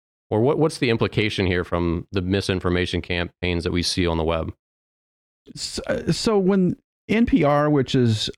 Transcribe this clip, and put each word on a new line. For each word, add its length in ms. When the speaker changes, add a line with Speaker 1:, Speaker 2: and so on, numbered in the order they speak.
Speaker 1:
Or 100
what, 180
what's 200
the 100
implication 580
here 160
from 500
the 100
misinformation 800
campaigns 600
that 60
we 120
see 240
on 100
the 80
web? 300
Speaker 2:
So, 280
so 280
when 380
N 160
P 180
R, 240
which 260
is 440